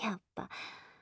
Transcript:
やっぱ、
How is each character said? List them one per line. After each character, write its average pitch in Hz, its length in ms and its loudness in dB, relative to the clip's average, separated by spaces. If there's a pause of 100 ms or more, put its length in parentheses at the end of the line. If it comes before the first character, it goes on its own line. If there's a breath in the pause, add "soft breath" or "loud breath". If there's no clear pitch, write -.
や 156 140 6
っ - 40 -6 (140)
ぱ、 - 160 0 (500 loud breath)